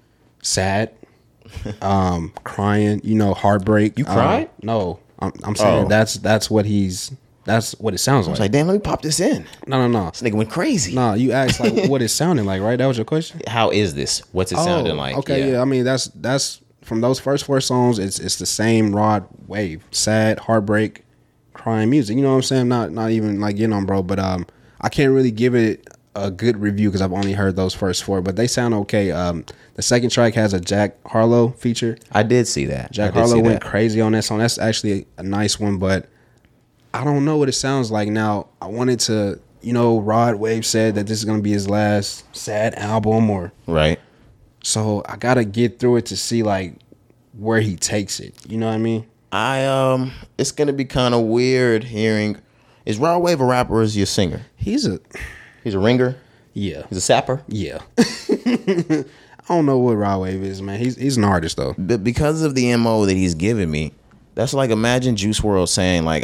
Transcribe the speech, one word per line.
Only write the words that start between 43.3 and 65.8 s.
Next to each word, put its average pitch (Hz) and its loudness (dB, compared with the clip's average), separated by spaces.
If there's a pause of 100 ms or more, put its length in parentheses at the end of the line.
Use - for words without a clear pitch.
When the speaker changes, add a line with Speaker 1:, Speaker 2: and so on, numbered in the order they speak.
Speaker 1:
or 87 -4 (140)
Speaker 2:
Right. 78 2 (640)
Speaker 1:
so 107 -2
I - -10
gotta 120 2
get 110 0
through 123 4
it - 0
to 95 -8
see, 117 -2
like, 95 -2 (640)
where 110 2
he 101 -2
takes 101 -4
it. - -16 (120)
You 107 -8
know 113 -2
what 110 -2
I - -2
mean? 113 -2 (260)
Speaker 2:
I, 131 -2
um, 131 0 (260)
it's 131 -2
gonna 143 0
be 139 -4
kinda 123 2
weird 120 2
hearing. 107 -2 (480)
Is 107 -2
Rod 170 2
Wave 170 2
a 127 4
rapper 123 2
or 113 4
is 107 0
he 101 2
a - 4
singer? - -2 (140)
Speaker 1:
He's 233 -2
a 101 -2 (640)
Speaker 2:
He's 113 -4
a 95 0
ringer? 123 2 (360)
Speaker 1:
Yeah. 82 -8
Speaker 2:
He's 92 -6
a 90 -2
sapper? 127 0
Speaker 1:
Yeah. 87 -6 (100)
<laughs> - -4
I 170 0 (440)
don't 170 4
know 139 4
what 123 4
Rod 101 0
Wave 95 -4
is, 95 -8
man. 98 -6
He's, 123 -2
he's 131 -2
an 107 4
artist, 90 0
though. 67 -4
Speaker 2:
But 92 -2
because 151 0
of 147 0
the 123 2
M 117 2
O 110 2
that 95 2
he's 92 2
given 95 0
me, 76 -4 (440)
that's 117 -2
like, 135 0
imagine 120 2
Juice 104 0
world 95 2
saying, 90 2